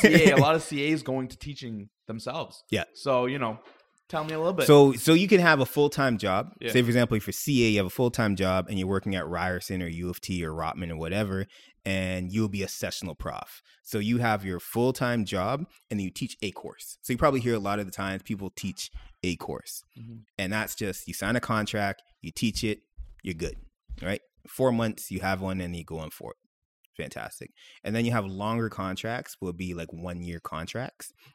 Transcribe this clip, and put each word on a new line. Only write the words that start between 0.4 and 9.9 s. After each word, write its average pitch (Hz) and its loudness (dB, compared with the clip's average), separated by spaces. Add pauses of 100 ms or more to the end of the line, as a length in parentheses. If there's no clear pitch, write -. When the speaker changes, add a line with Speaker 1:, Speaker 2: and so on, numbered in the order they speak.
Speaker 1:
of 160 -2
C 147 -2
As 151 0
going 131 -4
to - -16
teaching 113 -10 (180)
themselves. 120 -10
Speaker 2:
Yeah. 92 0 (120)
Speaker 1:
So, 127 2
you 139 -4
know, 113 -4 (500)
tell 156 -4
me 156 -6
a 156 -4
little 170 0
bit. - 2
Speaker 2:
So, 143 12
so 156 4
you 180 6
can 190 8
have 160 8
a 127 4
full-time 143 2
job. 101 0 (120)
Speaker 1:
Yeah. 117 -4
Speaker 2:
Say, 123 6
for 117 4
example, 117 2
if - -4
you're 98 -6
C 127 2
A, 110 6
you 104 4
have 92 2
a - -4
full-time 117 0
job 92 2
and 95 -2
you're 92 0
working 98 0
at 80 -4
Ryerson 90 -4
or 87 -4
U 85 -4